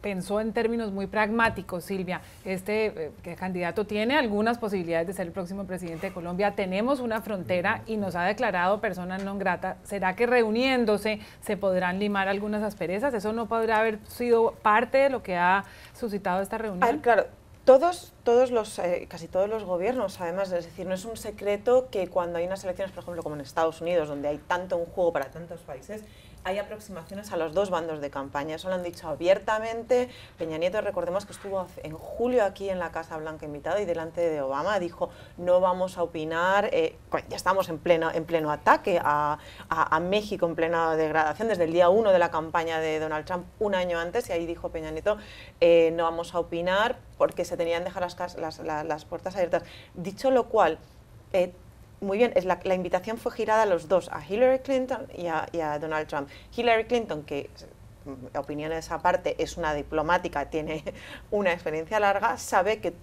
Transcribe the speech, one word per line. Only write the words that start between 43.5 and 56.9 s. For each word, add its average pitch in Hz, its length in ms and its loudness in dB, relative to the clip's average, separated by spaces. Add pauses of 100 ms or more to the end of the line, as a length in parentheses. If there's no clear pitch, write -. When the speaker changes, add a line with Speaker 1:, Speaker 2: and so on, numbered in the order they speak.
Speaker 2:
un 208 160 0
año 180 240 0
antes, 175 280 -2
y 196 40 -4
ahí 170 120 0
dijo 170 260 -6
Peña 160 200 -8
Nieto, 196 280 -2 (420)
eh, 170 340 8
"No 170 80 0
vamos 165 320 -2
a 175 60 0
opinar", 180 560 0 (220)
porque 180 260 2
se 170 120 -6
tenían 170 260 0
que 180 80 -6
dejar 180 120 -6
las 175 140 -6
cas-, 180 200 -8
las, 160 220 -8
la, 156 240 -4
las 156 220 -4
puertas 185 320 -8
abiertas. 175 260 2 (320)
Dicho 190 380 -2
lo 240 160 4
cual, 170 320 4 (520)
eh, 180 200 2 (500)
muy 196 160 -2
bien, 233 160 4
es 180 100 4
la, 180 200 0
la 190 100 2
invitación 185 420 -2
fue 233 140 -4
girada 220 320 2
a 214 40 4
los 165 200 2
dos, 175 260 2
a 147 140 -10
Hillary 254 320 4
Clinton 262 480 -2 (100)
y 175 120 -6
a, 160 240 -2
y 170 80 -2
a 151 180 -2
Donald 156 300 -4
Trump. 143 200 -4 (260)
Hillary 226 320 2
Clinton, 220 360 -2